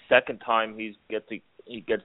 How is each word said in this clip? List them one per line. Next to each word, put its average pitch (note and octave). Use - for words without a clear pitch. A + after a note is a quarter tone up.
second B2
time A2
he's A2
get G#2+
to, A2
he A#2
gets G#2+